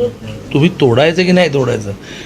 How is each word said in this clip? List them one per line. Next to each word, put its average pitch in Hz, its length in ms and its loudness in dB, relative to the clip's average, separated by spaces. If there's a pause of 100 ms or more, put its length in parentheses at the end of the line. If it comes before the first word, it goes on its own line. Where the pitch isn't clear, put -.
(540)
"तुम्ही 147 160 4
तोडायचं 156 540 2
की 180 80 2
नाही 175 220 4
तोडायचं, 117 380 -2 (340)